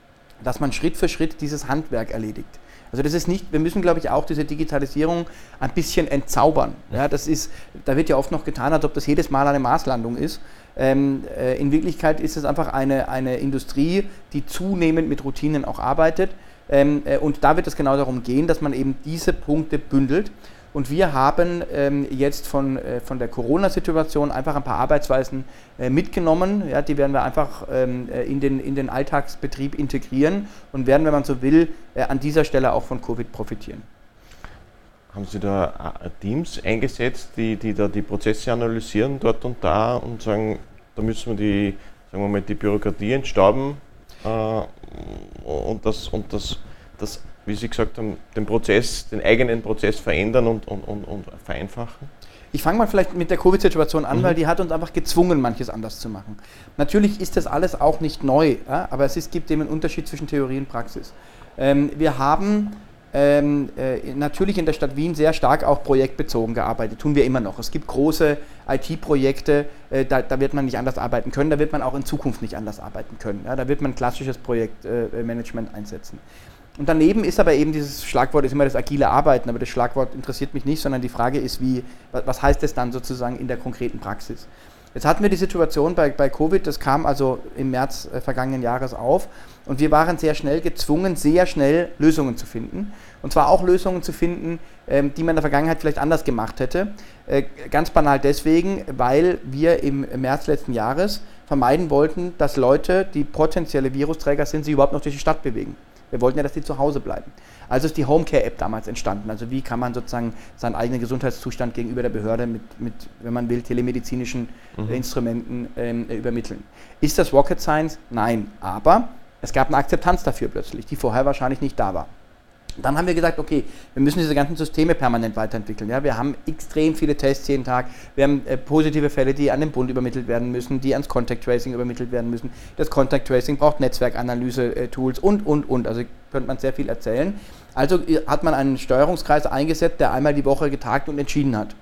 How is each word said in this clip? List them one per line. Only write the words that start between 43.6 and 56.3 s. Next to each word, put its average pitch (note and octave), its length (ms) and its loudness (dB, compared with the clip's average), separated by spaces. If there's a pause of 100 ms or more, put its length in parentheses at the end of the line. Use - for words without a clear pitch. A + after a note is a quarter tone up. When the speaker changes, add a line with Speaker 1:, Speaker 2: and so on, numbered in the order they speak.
Speaker 2:
äh, A2 380 -2 (800)
und D2+ 420 -4
das, - 220 -2
und - 260 -6
das, - 240 -6 (400)
das, - 240 -10 (240)
wie G#2 100 -4
Sie A2 120 -6
gesagt - 300 -2
haben, A2 180 -6 (200)
den G#2+ 100 -2
Prozess, A2+ 640 2
den A2 120 -4
eigenen A#2 400 4
Prozess G#2 380 0
verändern A2 480 2
und, A2+ 200 -2
und, G2+ 160 -8
und, G#2 200 -8
und G2 220 -10 (180)
vereinfachen? - 640 -8 (460)
Speaker 1:
Ich - 100 -4
fange F3 140 2
mal A3+ 100 4
vielleicht F#3+ 280 2
mit F3 140 -2
der F3 80 2
covid-Situation E3 680 4
an, B2+ 140 0
Speaker 2:
Mhm. B2 40 4
Speaker 1:
weil F3 120 4
die D#3+ 120 2
hat F3 140 2
uns E3+ 100 -4
einfach D#3+ 220 -4
gezwungen, E3+ 480 4
manches A#2+ 280 -2
anders A2 300 -10
zu - 80 -12
machen. G#2 300 -12 (400)